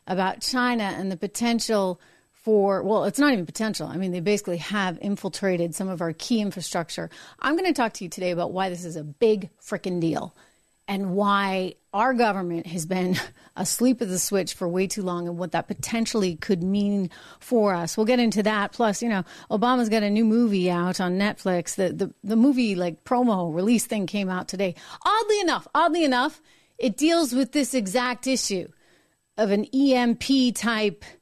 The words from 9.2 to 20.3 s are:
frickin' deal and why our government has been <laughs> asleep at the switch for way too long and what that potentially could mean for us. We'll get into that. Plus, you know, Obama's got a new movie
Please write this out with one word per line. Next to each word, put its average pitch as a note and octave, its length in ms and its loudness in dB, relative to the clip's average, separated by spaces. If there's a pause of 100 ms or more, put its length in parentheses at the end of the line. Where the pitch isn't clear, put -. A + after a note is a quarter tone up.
frickin' F3+ 400 -4
deal - 340 -2 (500)
and G3 260 -4
why G3 640 0 (180)
our A#3 200 2
government F#3+ 540 0
has E3 180 -6
been F#3 300 0 (200)
<laughs> - 200 -20
asleep A#3 460 0
at A3+ 60 -2
the F3+ 100 -4
switch F#3+ 360 -2
for F3+ 140 -4
way F#3 200 0
too G#3+ 160 -6
long F3 240 -4
and F3 100 -6
what F3 140 -6
that - 160 -2
potentially A3 680 -2
could F3 280 -2
mean G3+ 460 0 (300)
for G#3+ 340 2
us. E3+ 220 -4
We'll A3 100 2
get A#3+ 140 4
into G#3+ 240 2
that. G#3 280 0
Plus, G#3+ 300 0
you A#3 60 -2
know, G3 160 0 (260)
Obama's A#3 400 2
got G#3+ 140 2
a G#3 60 0
new G#3+ 160 4
movie G#3+ 460 4